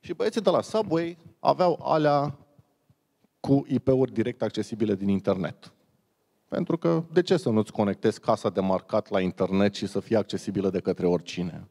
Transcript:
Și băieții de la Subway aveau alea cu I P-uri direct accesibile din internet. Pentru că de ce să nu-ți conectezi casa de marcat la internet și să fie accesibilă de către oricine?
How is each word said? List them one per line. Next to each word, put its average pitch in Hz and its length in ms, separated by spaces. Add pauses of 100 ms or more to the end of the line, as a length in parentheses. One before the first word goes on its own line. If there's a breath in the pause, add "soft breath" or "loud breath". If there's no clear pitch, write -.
Și - 120
băieții 214 280
de 190 100
la 139 100
Subway 170 580 (200)
aveau 175 440
alea 147 560 (1000)
cu 139 260
I 127 120
P-uri 131 340
direct 113 300
accesibile 110 520
din 98 140
internet. 95 640 (760)
Pentru 165 300
că 165 240 (100)
de 175 100
ce 180 140
să - 140
nu-ți 107 220
conectezi 110 480
casa 110 300
de 90 100
marcat 95 500
la 101 100
internet 95 540
și - 120
să 95 140
fie 110 160
accesibilă 98 540
de 90 100
către 90 260
oricine? 87 640